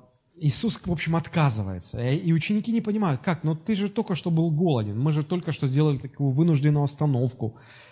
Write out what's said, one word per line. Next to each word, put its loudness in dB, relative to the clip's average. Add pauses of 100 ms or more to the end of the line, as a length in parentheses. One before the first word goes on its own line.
(360)
Иисус, -2
в -2
общем, -2
отказывается. -2 (120)
И, 2
и 0
ученики 0
не 0
понимают: 0
«Как? -2
Но 0
ты -4
же -2
только -4
что -4
был 2
голоден, 0
мы 2
же 0
только -4
что -2
сделали 2
такую -2
вынужденную 4
остановку, 0 (340)